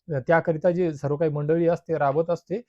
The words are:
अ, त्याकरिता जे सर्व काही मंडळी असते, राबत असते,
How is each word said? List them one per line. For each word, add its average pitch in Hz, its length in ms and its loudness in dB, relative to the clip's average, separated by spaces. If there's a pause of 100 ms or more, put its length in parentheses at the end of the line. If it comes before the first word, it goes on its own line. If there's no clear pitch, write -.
अ, 143 180 -4
त्याकरिता 165 440 2
जे 170 220 0
सर्व 143 220 -4
काही 156 160 0
मंडळी 156 360 0
असते, 165 300 -2
राबत 147 320 0
असते, 175 400 -6